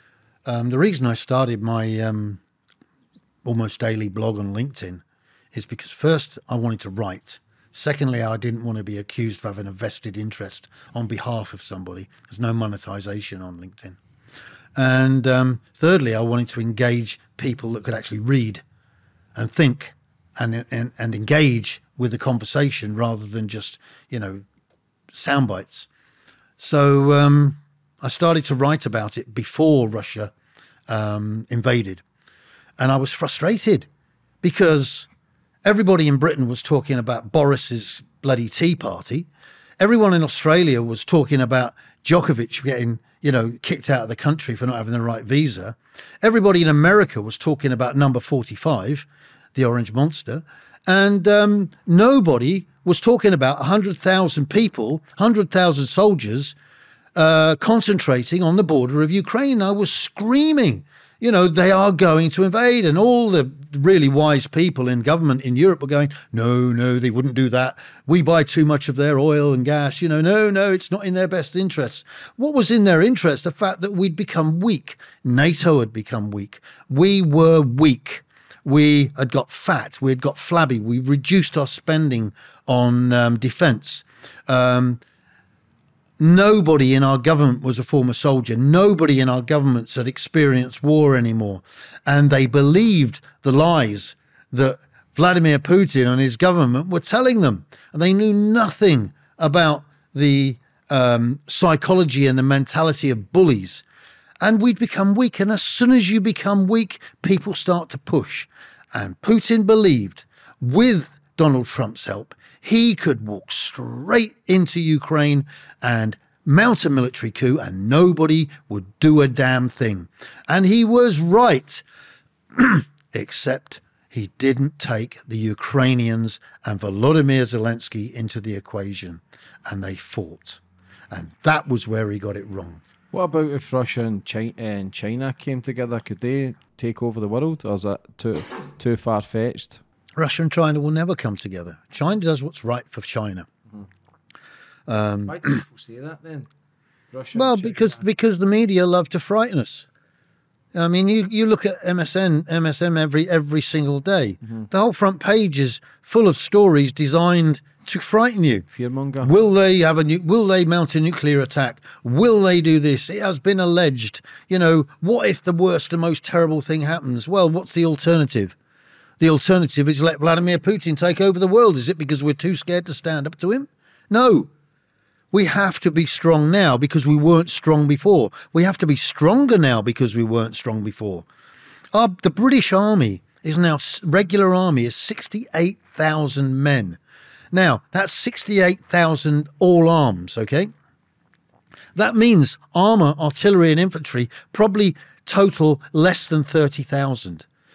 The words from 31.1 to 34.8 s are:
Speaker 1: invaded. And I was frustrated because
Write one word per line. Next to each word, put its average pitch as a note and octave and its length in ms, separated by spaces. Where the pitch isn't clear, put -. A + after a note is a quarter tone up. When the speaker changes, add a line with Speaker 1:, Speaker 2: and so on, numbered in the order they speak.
Speaker 1:
invaded. A#2 520
And C3 140
I C3+ 40
was C3+ 160
frustrated - 720
because D#3 680